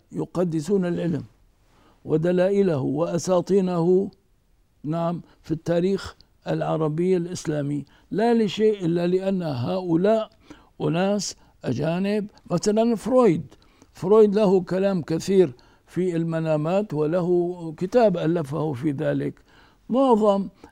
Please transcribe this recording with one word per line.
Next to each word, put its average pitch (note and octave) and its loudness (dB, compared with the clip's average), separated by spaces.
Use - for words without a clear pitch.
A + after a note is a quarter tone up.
يقدسون E3+ -2
العلم E3 -4
ودلائله F3+ 2
وأساطينه، F3 0
نعم، E3+ -2
في - -8
التاريخ F3 -2
العربي D#3+ 0
الإسلامي، D3 -4
لا A3+ 2
لشيء G#3+ 0
إلا F3 0
لأن F#3 0
هؤلاء F3+ 0
أناس F#3 -2
أجانب. F3+ -2
مثلا G#3+ 0
فرويد، G#3+ 2
فرويد G#3 4
له G3 2
كلام F#3+ -2
كثير F3+ 2
في F3 -2
المنامات، E3 -2
وله F3 -2
كتاب G3 2
ألفه D#3+ -2
في C#3+ -4
ذلك. C#3+ -4
معظم G#3+ 2